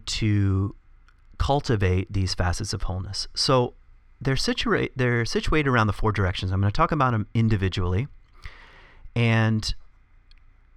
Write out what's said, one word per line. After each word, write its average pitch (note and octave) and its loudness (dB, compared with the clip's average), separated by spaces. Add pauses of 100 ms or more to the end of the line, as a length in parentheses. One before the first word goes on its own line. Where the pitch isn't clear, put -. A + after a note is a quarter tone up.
to G2 0 (600)
cultivate G2+ 0
these F#2+ -2
facets F2+ -4
of - -4
wholeness. F#2 -6
So B2+ 0 (480)
they're C3 0
situa-, F#3 -2
they're A#2+ 0
situated D#3 0
around A#2 4
the G2+ 0
four G#2+ 0
directions. F#2 -2
I'm G2 0
gonna G2+ 2
talk E3 2
about C3 2
'em A2 -2
individually G2 0 (1040)
and A2+ 2 (1000)